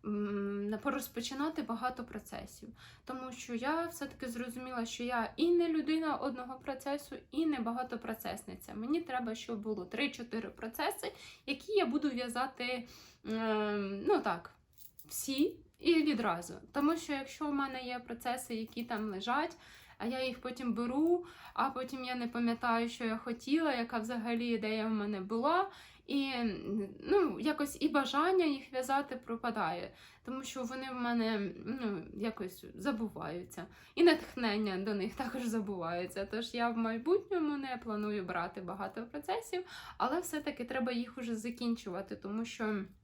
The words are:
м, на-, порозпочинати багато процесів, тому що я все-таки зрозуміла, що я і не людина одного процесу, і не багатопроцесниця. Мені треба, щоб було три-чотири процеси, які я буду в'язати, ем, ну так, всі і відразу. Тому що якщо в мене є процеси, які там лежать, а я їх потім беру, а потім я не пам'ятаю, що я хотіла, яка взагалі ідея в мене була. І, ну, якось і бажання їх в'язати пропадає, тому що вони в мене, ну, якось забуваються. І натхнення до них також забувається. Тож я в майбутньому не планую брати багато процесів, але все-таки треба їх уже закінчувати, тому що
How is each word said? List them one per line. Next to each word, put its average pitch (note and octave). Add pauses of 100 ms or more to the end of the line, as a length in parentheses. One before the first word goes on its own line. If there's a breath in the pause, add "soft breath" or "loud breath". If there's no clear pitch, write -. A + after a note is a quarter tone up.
м, G3+
на-, G#3+
порозпочинати C#4
багато A#3+
процесів, - (360 loud breath)
тому B3+
що A#3+
я D4+
все-таки C#4
зрозуміла, B3
що -
я A#3+
і E4+
не E4+
людина D#4
одного B3+
процесу, C#4 (160)
і D#4
не C#4+
багатопроцесниця. A3+
Мені C4+
треба, B3
щоб A#3
було G#3
три-чотири A#3+
процеси, C4 (320 loud breath)
які C#4+
я G4
буду C#4+
в'язати, B3 (380 loud breath)
ем, G#3
ну G4
так, F3+ (540)
всі - (240)
і E4+
відразу. A3+ (180)
Тому D4
що D#4
якщо C4+
в D4
мене C4+
є B3
процеси, A#3+
які A3
там A3
лежать, A#3+ (400 loud breath)
а -
я C4
їх B3+
потім B3
беру, C#4+ (280 loud breath)
а -
потім B3+
я B3+
не A#3+
пам'ятаю, A#3
що A#3
я A3
хотіла, C4+
яка A#3
взагалі A#3
ідея A3
в -
мене G#3
була. C#4 (380 loud breath)
І, C#4 (680)
ну, D#4+
якось C#4+
і D4
бажання D4+
їх C#4
в'язати C4
пропадає, G#3+ (340 loud breath)
тому C4
що C4
вони C4
в B3+
мене, A3+ (140)
ну, A3 (100)
якось G3+ (100)
забуваються. F3+ (300 loud breath)
І -
натхнення A3
до G3+
них G3
також B3+
забувається. F#3+
Тож A#3
я A#3+
в A3+
майбутньому D4
не C4
планую G#3
брати F3+
багато F#3+
процесів, F#4 (320 loud breath)
але C4+
все-таки D4
треба B3+
їх A#3+
уже A#3
закінчувати, A3
тому G#3+
що G#3+ (200)